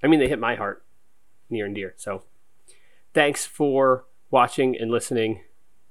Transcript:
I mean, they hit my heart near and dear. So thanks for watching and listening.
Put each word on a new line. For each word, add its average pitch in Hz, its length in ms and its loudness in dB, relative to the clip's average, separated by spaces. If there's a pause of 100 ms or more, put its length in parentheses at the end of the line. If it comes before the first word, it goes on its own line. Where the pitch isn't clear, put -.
I - 20 4
mean, 156 140 6
they 127 80 0
hit 143 100 -2
my 117 160 -2
heart 101 300 -8 (640)
near 107 160 -6
and 104 80 -8
dear. 95 220 -10
So 95 260 -10 (920)
thanks 147 320 2
for 135 580 2 (260)
watching 131 480 2
and 113 120 -4
listening. 113 500 -2 (500)